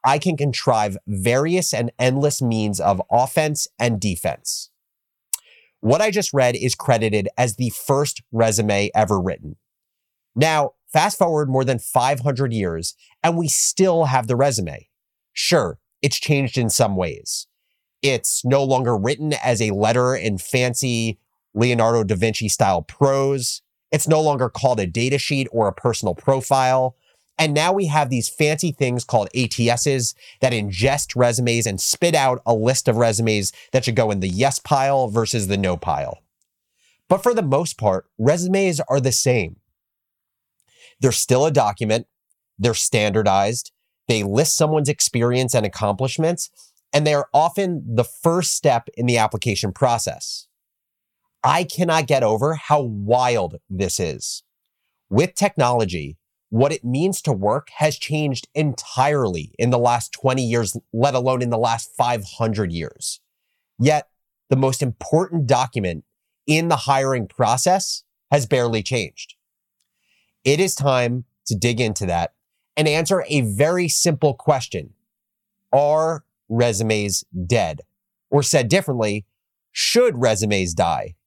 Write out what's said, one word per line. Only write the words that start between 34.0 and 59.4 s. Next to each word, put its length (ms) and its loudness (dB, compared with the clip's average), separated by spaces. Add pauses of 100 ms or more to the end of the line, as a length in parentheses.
in 120 0
the 60 -2
yes 300 0
pile 500 0
versus 380 -2
the 100 -2
no 220 0
pile. 400 -6 (880)
But 140 2
for 140 2
the 80 0
most 340 0
part, 300 0 (100)
resumes 720 0
are 100 2
the 120 0
same. 460 0 (1400)
They're 120 2
still 340 2
a 60 2
document. 560 0 (500)
They're 160 2
standardized. 960 0 (360)
They 160 0
list 340 0
someone's 320 0
experience 640 0
and 100 2
accomplishments, 840 -2 (420)
and 140 2
they 80 2
are 220 -2
often 520 0
the 160 0
first 520 -2
step 400 0
in 100 -4
the 140 2
application 540 -2
process. 720 -2 (960)
I 220 2
cannot 420 0
get 160 2
over 320 0
how 260 0
wild 800 0 (100)
this 300 -4
is. 420 -6 (640)
With 280 0
technology, 840 0 (320)
what 220 2
it 140 -8
means 380 -2
to 100 0
work 420 -2
has 220 0
changed 580 -4
entirely 1040 -2